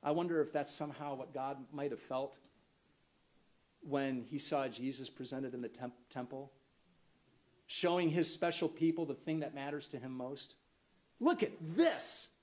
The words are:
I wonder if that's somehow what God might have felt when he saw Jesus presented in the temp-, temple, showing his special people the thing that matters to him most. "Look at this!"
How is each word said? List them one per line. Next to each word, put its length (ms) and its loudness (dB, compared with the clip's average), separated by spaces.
I 80 2
wonder 300 2
if 120 2
that's 200 0
somehow 420 -4
what 180 -8
God 240 -2
might 200 -2
have 80 -6
felt 380 -2
when 420 0
he 160 -6
saw 280 0
Jesus 420 -4
presented 460 -6
in 60 -6
the 80 -4
temp-, 260 -8
temple, 400 -6
showing 420 4
his 220 4
special 360 2
people 380 2
the 80 -2
thing 260 -2
that 140 -4
matters 340 -4
to 100 -8
him 180 -6
most. 400 -6
"Look 220 6
at 100 2
this!" 520 4